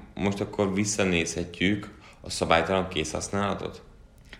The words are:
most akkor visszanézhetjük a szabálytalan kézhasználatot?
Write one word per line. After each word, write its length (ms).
most 260
akkor 340
visszanézhetjük 1120
a 100
szabálytalan 580
kézhasználatot? 960